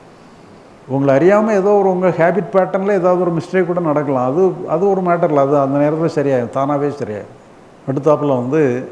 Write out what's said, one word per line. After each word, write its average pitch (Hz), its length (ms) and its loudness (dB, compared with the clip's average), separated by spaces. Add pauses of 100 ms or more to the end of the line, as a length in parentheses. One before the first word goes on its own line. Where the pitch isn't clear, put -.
(880)
உங்களை 135 280 2
அறியாம 202 340 4
ஏதோ 202 200 2
ஒரு 196 200 4
உங்க 185 180 0
ஹேபிட் 170 440 0
பேட்டர்ன்ல 190 380 0
ஏதாவது 180 300 2
ஒரு 175 140 0
மிஸ்டேக் 175 320 -2
கூட 175 140 -2
நடக்கலாம். 139 520 0
அது, 180 200 2 (160)
அது 180 220 0
ஒரு 190 100 0
மேட்டர் 175 240 0
இல்லை. 151 140 0
அது 139 200 2
அந்த 139 200 0
நேரத்துல 160 400 -2
சரியாயிடும், 135 400 -2
தானாவே 143 340 -2 (100)
சரியாயிடும். 107 340 -10 (540)
அடுத்தாப்புல 143 380 2
வந்து 131 640 0